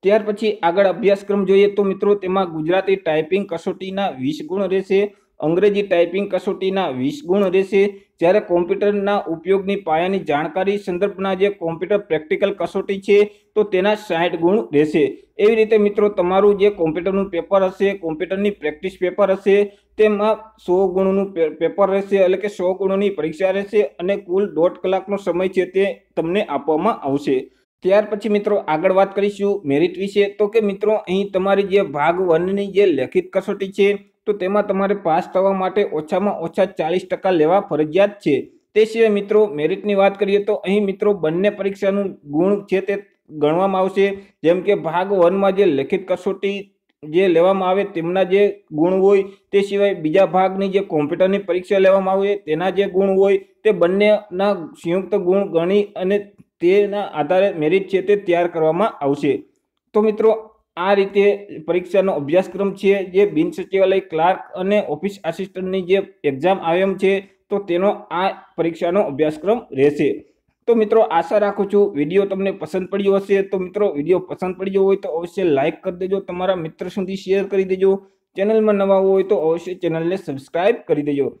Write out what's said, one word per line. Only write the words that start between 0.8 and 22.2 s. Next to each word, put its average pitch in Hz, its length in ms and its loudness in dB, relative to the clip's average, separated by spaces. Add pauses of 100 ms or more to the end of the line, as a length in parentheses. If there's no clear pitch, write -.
અભ્યાસક્રમ 196 640 0
જોઈએ 196 280 6
તો 208 140 0
મિત્રો 202 320 0
તેમાં 185 320 -2
ગુજરાતી 185 420 0
typing 160 540 -2
કસોટીના 190 580 -6 (140)
વીસ 151 260 -4
ગુણ 196 240 -2
રહેશે, 190 260 0 (480)
અંગ્રેજી 202 400 2
typing 180 460 0
કસોટીના 185 680 -2
વીસ 143 300 -4
ગુણ 196 260 2
રહેશે, 190 260 2 (400)
જ્યારે 185 200 4 (100)
કોમ્પ્યુટરના 196 640 0 (200)
ઉપયોગની 190 520 -2
પાયાની 170 420 -2
જાણકારી 185 560 -2
સંદર્ભના 190 560 -4
જે 196 100 2 (120)
કોમ્પ્યુટર 175 480 -4
પ્રેક્ટિકલ 180 500 -2
કસોટી 196 460 -4
છે 202 120 6 (360)
તો 208 100 2
તેના 202 300 0 (140)
સાઠ 170 360 -2
ગુણ 202 160 4 (160)
રહેશે. 151 280 4 (340)
એવી 220 220 4
રીતે 220 160 2 (100)
મિત્રો 208 340 0
તમારું 190 400 2
જે 202 220 4
કોમ્પ્યુટરનું 190 500 -2
પેપર 175 380 0
હશે, 196 180 -2 (160)
કોમ્પ્યુટરની 180 560 -4
પ્રેક્ટિસ 151 400 -6
પેપર 185 360 0
હશે, 196 200 2 (400)
તેમાં 214 480 2 (220)
સો 180 120 2 (100)
ગુણનું 190 460 0
પે-, 160 160 0
પેપર 170 460 0
રહેશે, 196 280 -2